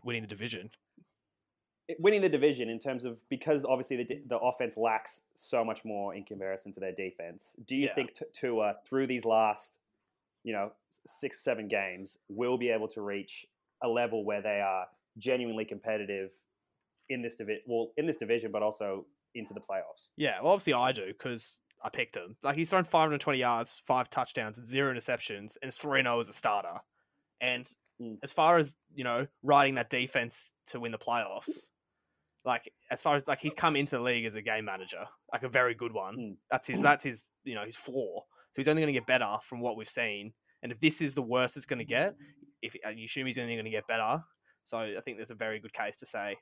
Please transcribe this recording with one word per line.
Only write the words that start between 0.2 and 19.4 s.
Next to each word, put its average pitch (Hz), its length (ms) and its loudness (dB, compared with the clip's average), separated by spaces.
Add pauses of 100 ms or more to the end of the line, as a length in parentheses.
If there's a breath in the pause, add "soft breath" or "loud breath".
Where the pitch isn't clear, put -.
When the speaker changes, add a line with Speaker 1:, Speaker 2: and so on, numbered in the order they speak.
Speaker 1:
the 110 80 -8
division? 101 420 -8 (1200)
Speaker 2:
It, 160 100 -6
winning 202 220 8
the 190 80 6
division 139 400 6
in 113 100 -4
terms 127 280 -4
of, 117 240 -8
because 143 340 2
obviously 127 320 2
the 120 80 -2
di-, 135 220 -6
the 120 120 0
offense 123 380 0
lacks 110 460 0 (120)
so - 300 0
much 110 220 -4
more 101 280 -4
in 98 100 -10
comparison 95 480 -6
to 95 80 -16
their 95 120 -4
defense. 90 720 -10
Do 131 100 -6
you 139 120 2
Speaker 1:
Yeah. - 80 -4
Speaker 2:
think 127 180 -2
T-, - 220 -10
Tua, 110 500 0
through 135 220 0
these 123 180 -2
last, 110 560 4 (640)
you 117 80 -4
know, 104 200 -2 (180)
s-, - 160 -16
six, - 360 -8
seven 113 240 -2
games, 98 520 -4 (100)
will 120 300 0
be 120 100 0
able 110 200 0
to 110 120 -10
reach 101 460 -8 (360)
a 131 60 0
level 113 360 0
where 101 180 0
they 104 180 2
are 95 260 0 (300)
genuinely 117 480 -2
competitive 101 640 -4 (800)
in 127 140 -4
this 117 140 -6
divi-, 107 300 -4
well, 117 300 0
in 151 100 0
this 160 120 0
division, 110 340 0
but 107 100 0
also 104 440 -2 (280)
into 107 200 -10